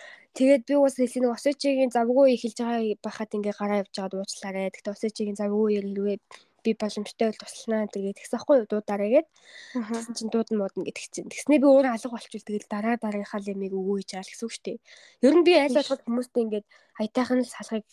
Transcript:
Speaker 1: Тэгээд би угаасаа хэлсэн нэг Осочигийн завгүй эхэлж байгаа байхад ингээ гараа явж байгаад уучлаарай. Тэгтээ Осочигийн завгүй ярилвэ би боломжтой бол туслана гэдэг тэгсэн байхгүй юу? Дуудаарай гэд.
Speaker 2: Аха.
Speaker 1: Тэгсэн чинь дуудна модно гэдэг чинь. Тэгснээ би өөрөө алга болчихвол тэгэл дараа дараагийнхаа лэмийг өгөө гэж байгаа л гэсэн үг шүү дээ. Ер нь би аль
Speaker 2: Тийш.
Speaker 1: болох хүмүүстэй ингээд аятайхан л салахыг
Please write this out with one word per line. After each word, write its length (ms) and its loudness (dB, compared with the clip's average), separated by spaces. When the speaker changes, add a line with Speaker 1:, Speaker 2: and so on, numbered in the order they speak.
Speaker 1:
Тэгээд 320 6
би 80 2
угаасаа 260 4
хэлсэн 220 -2
нэг 80 0
Осочигийн 580 0
завгүй 460 4
эхэлж 240 -8
байгаа 400 -2
байхад 320 -8
ингээ 240 -4
гараа 240 0
явж 160 -10
байгаад 240 -6
уучлаарай. 480 -6
Тэгтээ 240 -8
Осочигийн 460 -6
завгүй 420 0
ярилвэ 320 -4
би 160 2
боломжтой 560 -4
бол 80 -20
туслана 480 -6
гэдэг 320 -8
тэгсэн 160 -6
байхгүй 240 2
юу? 80 -6
Дуудаарай 480 -4
гэд. 100 2
Speaker 2:
Аха. 160 -8
Speaker 1:
Тэгсэн 160 -8
чинь 160 -8
дуудна 320 -2
модно 240 -6
гэдэг 240 -10
чинь. 240 -12
Тэгснээ 240 2
би 100 4
өөрөө 300 6
алга 160 -10
болчихвол 340 -14
тэгэл 220 -8
дараа 320 -2
дараагийнхаа 400 -6
лэмийг 320 -8
өгөө 220 -2
гэж 80 -14
байгаа 80 -10
л 80 -16
гэсэн 160 -12
үг 80 -10
шүү 160 -16
дээ. 80 -8
Ер 80 8
нь 140 6
би 100 8
аль 160 4
Speaker 2:
Тийш. 60 4
Speaker 1:
болох 160 -4
хүмүүстэй 400 -2
ингээд 220 -6
аятайхан 400 0
л 80 -4
салахыг 440 -8